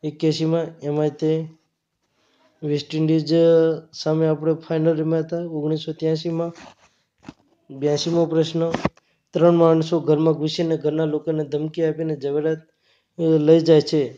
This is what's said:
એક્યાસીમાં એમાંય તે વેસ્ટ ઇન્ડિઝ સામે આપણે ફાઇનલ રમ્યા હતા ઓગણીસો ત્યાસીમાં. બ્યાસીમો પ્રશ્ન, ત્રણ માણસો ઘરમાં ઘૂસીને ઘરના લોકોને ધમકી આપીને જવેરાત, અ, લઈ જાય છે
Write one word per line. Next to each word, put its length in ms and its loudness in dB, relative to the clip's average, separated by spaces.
એક્યાસીમાં 640 -2
એમાંય 340 -2
તે 160 -2
વેસ્ટ 300 -4
ઇન્ડિઝ 400 0
સામે 340 -2
આપણે 340 0
ફાઇનલ 360 0
રમ્યા 300 -2
હતા 260 -6
ઓગણીસો 420 -4
ત્યાસીમાં. 600 -4
બ્યાસીમો 540 -2
પ્રશ્ન, 380 0
ત્રણ 220 4
માણસો 440 4
ઘરમાં 360 2
ઘૂસીને 400 -2
ઘરના 320 -2
લોકોને 360 -4
ધમકી 400 -4
આપીને 320 -4
જવેરાત, 440 -4
અ, 60 -2
લઈ 220 6
જાય 220 6
છે 200 0